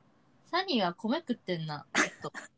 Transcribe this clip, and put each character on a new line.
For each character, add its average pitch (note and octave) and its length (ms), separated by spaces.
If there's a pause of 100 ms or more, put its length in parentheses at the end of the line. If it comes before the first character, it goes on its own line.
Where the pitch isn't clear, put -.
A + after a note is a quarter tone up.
(500)
サ F4 140
ニ C#4 180
ー - 20
は F3 100
米 B3 240
食 B3 160
っ - 20
て F3+ 200
ん D#3+ 100
な、 D3+ 280
ず - 120
っ C#4+ 40 (120)
と。 D3+ 100 (260)